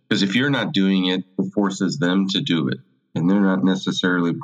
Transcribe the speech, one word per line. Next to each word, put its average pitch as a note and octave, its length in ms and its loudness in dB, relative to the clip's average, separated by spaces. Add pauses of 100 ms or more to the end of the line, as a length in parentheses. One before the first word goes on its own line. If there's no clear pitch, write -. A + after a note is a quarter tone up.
'Cause G2+ 120 0
if G2 140 0
you're C3+ 160 2
not A2 220 -2
doing F#2+ 340 2
it, F#2 160 -2 (160)
it F#2+ 140 -4
forces F#2+ 440 -2
them F#2 300 0
to G2 140 -2
do D2+ 260 0
it. C2 120 -4 (360)
And E2 120 0
they're G2 140 4
not F#2+ 220 2
necessarily F#2 680 0 (100)